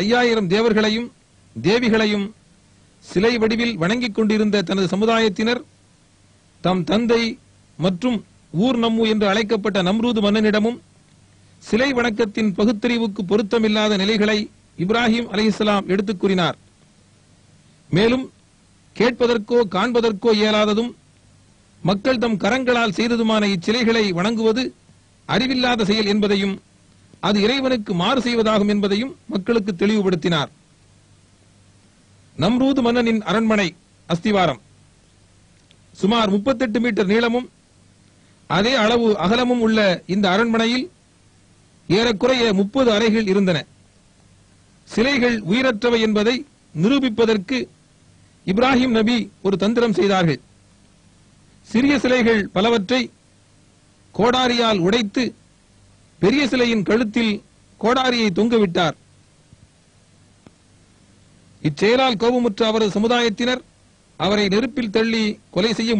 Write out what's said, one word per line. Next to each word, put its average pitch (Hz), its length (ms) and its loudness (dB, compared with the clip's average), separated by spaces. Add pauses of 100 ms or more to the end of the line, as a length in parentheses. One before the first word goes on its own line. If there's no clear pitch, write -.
ஐயாயிரம் 226 500 2
தேவர்களையும் 220 560 0 (580)
தேவிகளையும் 214 600 0 (840)
சிலை 220 300 2
வடிவில் 226 400 -2
வணங்கிக் 220 360 -2
கொண்டிருந்த 214 520 0
தனது 196 240 0
சமுதாயத்தினர் 220 680 0 (1040)
தம் 185 240 0
தந்தை 233 340 0 (600)
மற்றும் 202 320 -2 (460)
ஊர் 254 200 0
நம்மு 226 280 0
என்று 214 180 0
அழைக்கப்பட்ட 208 480 -2 (100)
நம்ரூது 226 380 0
மன்னனிடமும் 214 520 0 (880)
சிலை 247 200 0 (100)
வணக்கத்தின் 226 600 -2
பகுத்தறிவுக்கு 226 720 0
பொருத்தமில்லாத 214 720 0
நிலைகளை 214 360 0 (460)
இப்ராஹிம் 233 500 0
அலைஹிஸ்ஸலாம் 208 600 0
எடுத்துக் 196 280 -4
கூறினார். 185 360 0 (1400)
மேலும் 240 300 2 (760)
கேட்பதற்கோ 240 580 0 (180)
காண்பதற்கோ 226 540 0 (100)
இயலாததும் 214 520 0 (960)
மக்கள் 214 340 0
தம் 226 200 -2
கரங்களால் 240 560 0
செய்ததுமான 220 440 0 (120)
இச்சிலைகளை 220 500 0 (140)
வணங்குவது 220 440 0 (720)
அறிவில்லாத 247 560 0
செயல் 214 240 0
என்பதையும் 202 420 0 (720)
அது 208 180 2
இறைவனுக்கு 254 460 -2 (100)
மாறு 247 260 0
செய்வதாகும் 214 480 0
என்பதையும் 208 380 -2 (200)
மக்களுக்கு 208 380 -2 (100)
தெளிவுபடுத்தினார். 185 680 0 (1900)
நம்ரூது 262 420 2
மன்னனின் 233 440 0
அரண்மனை 214 380 0 (460)
அஸ்திவாரம். 175 480 0 (1400)
சுமார் 214 360 2
முப்பத்தெட்டு 233 500 -2
மீட்டர் 208 280 0
நீளமும் 233 340 0 (1120)
அதே 226 160 2 (100)
அளவு 233 240 2 (180)
அகலமும் 247 400 0
உள்ள 220 140 2 (340)
இந்த 202 200 0
அரண்மனையில் 233 520 0 (1120)
ஏறக்குறைய 233 460 0 (160)
முப்பது 233 360 0
அறைகள் 220 360 2
இருந்தன. 190 260 2 (1400)
சிலைகள் 240 440 0 (140)
உயிரற்றவை 240 560 0
என்பதை 214 280 0 (460)
நிரூபிப்பதற்கு 226 760 0 (920)
இப்ராஹிம் 247 460 2
நபி 226 200 2 (280)
ஒரு 196 180 0
தந்திரம் 233 360 0
செய்தார்கள். 185 400 2 (1300)
சிறிய 277 320 2
சிலைகள் 233 380 2 (140)
பலவற்றை 233 460 0 (1160)
கோடாரியால் 240 720 2
உடைத்து 233 360 0 (1000)
பெரிய 269 280 2
சிலையின் 233 380 0
கழுத்தில் 220 440 0 (500)
கோடாரியை 247 540 0
தொங்கவிட்டார். 202 580 0 (2750)
இச்செயலால் 226 540 2
கோபமுற்ற 240 480 0
அவரது 214 280 0
சமுதாயத்தினர் 240 640 0 (640)
அவரை 208 280 0
நெருப்பில் 233 440 -2
தள்ளி 226 260 0 (320)
கொலை 214 240 0
செய்ய 226 200 -2